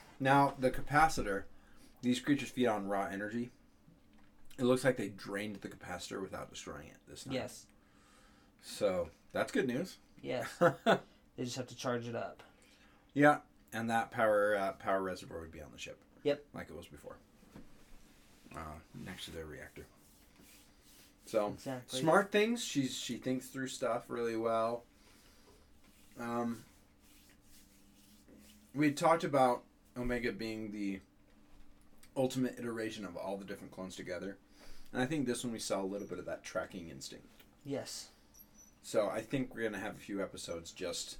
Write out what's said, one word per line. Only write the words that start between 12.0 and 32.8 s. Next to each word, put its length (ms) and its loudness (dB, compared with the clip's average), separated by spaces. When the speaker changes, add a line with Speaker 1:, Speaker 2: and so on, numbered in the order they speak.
Speaker 2:
it 80 -6
up. 260 -8
Speaker 1:
Yeah, 240 8
and 180 -2
that 220 2
power, 460 6
uh, 160 0
power 280 0
reservoir 380 -6
would 140 -12
be 80 -14
on 100 -14
the 60 -18
ship. 200 -12
Speaker 2:
Yep. 200 2
Speaker 1:
Like 160 -10
it 60 -14
was 120 -12
before. 280 -14
Uh, 260 -10
next 200 -10
to 60 -12
their 140 -8
reactor. 400 -14
So, 300 2
Speaker 2:
Exactly. 460 -6
Speaker 1:
smart 320 6
things. 320 4
She's, 320 0
she 180 -4
thinks 320 -2
through 200 -6
stuff 420 -2
really 260 0
well. 480 2
Um, 460 -2
we 160 6
talked 320 4
about 400 4
Omega 340 0
being 400 -6
the 280 -4
ultimate 440 0
iteration 460 -6